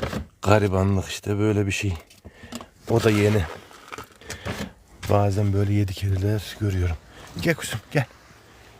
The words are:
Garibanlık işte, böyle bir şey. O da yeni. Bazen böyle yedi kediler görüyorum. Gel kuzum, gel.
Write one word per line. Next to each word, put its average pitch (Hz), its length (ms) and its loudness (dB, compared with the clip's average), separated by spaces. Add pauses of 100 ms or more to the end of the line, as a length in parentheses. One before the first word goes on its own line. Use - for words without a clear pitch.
(420)
Garibanlık 98 680 2
işte, 101 300 -4
böyle 104 280 2
bir 98 40 -2
şey. 98 220 -2 (960)
O 113 140 4
da 113 60 6
yeni. 104 340 4 (1700)
Bazen 101 440 2
böyle 101 200 0
yedi 101 200 0
kediler 98 680 -2
görüyorum. 92 380 0 (440)
Gel 165 140 2
kuzum, - 240 -8 (120)
gel. 135 140 2 (760)